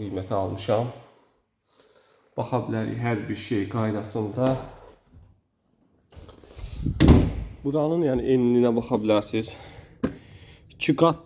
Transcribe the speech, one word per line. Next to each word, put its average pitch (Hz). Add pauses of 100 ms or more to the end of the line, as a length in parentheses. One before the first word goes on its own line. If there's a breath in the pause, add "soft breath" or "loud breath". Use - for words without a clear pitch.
qiymətə 95
almışam. 101 (1500 soft breath)
Baxa 120
bilərik, 110
hər 120
bir 104
şey 104
qaydasında. 110 (3000 loud breath)
Buranın, 151
yəni, 123
enliyinə 120
baxa 117
bilərsiniz. 107 (1200 loud breath)
İki -
qat 165